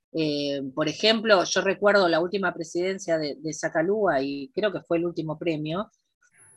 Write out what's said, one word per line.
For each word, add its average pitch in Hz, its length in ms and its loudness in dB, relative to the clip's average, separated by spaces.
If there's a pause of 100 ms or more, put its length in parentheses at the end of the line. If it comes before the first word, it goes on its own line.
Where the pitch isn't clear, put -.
(160)
Eh, 143 460 -2 (120)
por 151 140 0
ejemplo, 214 560 4
yo - 160 0
recuerdo 196 480 4
la 160 120 4
última 180 340 -2
presidencia 170 640 -2
de, 147 200 -4
de 156 140 -6
Sacalúa, 165 720 0
y 139 320 -6
creo 196 180 0
que 170 80 -6
fue - 180 -2
el 170 80 0
último 160 320 -4
premio, 160 520 -4 (680)